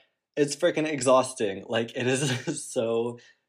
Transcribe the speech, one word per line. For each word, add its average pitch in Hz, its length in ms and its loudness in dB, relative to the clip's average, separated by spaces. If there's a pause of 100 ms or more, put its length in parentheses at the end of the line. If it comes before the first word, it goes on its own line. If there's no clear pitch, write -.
(360)
it's 147 200 0
freaking 160 320 0
exhausting. 123 800 2
Like, 117 260 -2
it 123 140 -2
is 131 580 -2
<laughs> - 20 -14
so 117 520 0 (280)